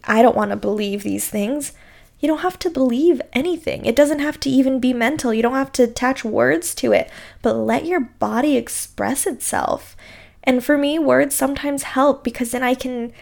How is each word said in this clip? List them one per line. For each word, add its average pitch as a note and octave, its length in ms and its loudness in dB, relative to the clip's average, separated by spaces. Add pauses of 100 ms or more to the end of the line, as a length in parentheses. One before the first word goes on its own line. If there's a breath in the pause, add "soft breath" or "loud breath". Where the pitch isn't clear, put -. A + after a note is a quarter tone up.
I G#3+ 160 4
don't A3+ 160 8
wanna G3+ 180 -2
believe G3+ 480 -4
these G3+ 240 -6
things." A#3 460 -4 (480 soft breath)
You D4 80 0
don't D#4 80 2
have F4+ 220 -4
to F#4 100 -2
believe C4 520 2 (120)
anything. E4 520 -2
It A#3 120 0
doesn't D4 220 4
have D4 200 -4
to C#4 100 -4
even C4 300 2
be B3+ 140 0
mental. A#3+ 400 0
You A3 80 0
don't B3 140 2
have C4+ 180 -2
to B3+ 100 4
attach B3 400 -2
words B3 520 0
to A3+ 180 0
it, - 180 2 (300 loud breath)
but A3+ 140 0
let A3+ 300 -2
your F4 140 0
body A#3+ 560 -2
express - 720 -4
itself. - 680 -4 (480 loud breath)
And B3 180 2
for D4 140 2
me, C#4+ 200 0
words C4+ 380 2
sometimes C#4 480 -2
help C#4 400 0
because A#3 280 -4
then B3+ 120 -4
I B3+ 100 2
can, B3 380 -6 (100 soft breath)